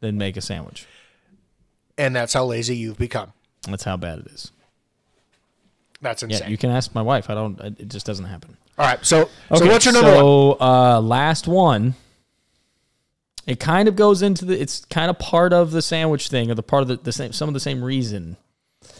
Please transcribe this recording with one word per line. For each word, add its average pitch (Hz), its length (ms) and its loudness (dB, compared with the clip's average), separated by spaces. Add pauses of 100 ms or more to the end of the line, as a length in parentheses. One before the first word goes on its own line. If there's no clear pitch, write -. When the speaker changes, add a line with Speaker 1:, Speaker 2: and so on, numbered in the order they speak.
Speaker 1:
than 107 180 -6
make 95 180 -6
a 95 40 -10
sandwich. - 460 -12 (1120)
Speaker 2:
And 135 160 -2
that's 120 200 -4
how 131 100 0
lazy 120 320 -4
you've 110 220 -8
become. 117 340 -6 (340)
Speaker 1:
That's 98 180 -10
how 95 120 -4
bad 87 240 -10
it - 80 -18
is. - 240 -20 (1500)
Speaker 2:
That's 120 220 -8
Speaker 1:
Yeah, 113 60 -10
Speaker 2:
insane. 104 220 -6
Speaker 1:
you 107 80 -6
can 127 120 -2
ask 123 240 -4
my 113 80 -4
wife. 117 280 -2
I 107 40 -6
don't, 107 260 -6
it, 104 200 -14
it 104 80 -16
just 101 180 -14
doesn't 98 200 -8
happen. 95 300 -18 (220)
Speaker 2:
All 151 80 0
right. 127 180 -2
So, 160 260 4 (180)
so - 80 2
Speaker 1:
Okay, 175 120 6
Speaker 2:
what's 226 160 4
your 247 100 4
number 233 160 6
one? 143 80 8
Speaker 1:
so, 139 420 6
uh, 127 400 4
last 135 480 -2
one. 131 460 2 (1500)
It 127 120 -4
kind 185 300 2
of 190 80 2
goes 208 260 4
into 185 220 -2
the, 180 160 -4
it's - 240 -8
kind 165 260 -2
of 175 80 -6
part 175 340 2
of 175 200 4
the 160 100 0
sandwich 160 460 -2
thing, 117 220 -2
or 117 40 -2
the 107 80 -4
part 139 200 2
of 127 60 -2
the, 123 80 -4
the 120 160 -8
same, 127 200 -8
some 151 160 -6
of 147 60 -4
the 135 60 -6
same 135 220 -6
reason 104 540 -6 (640)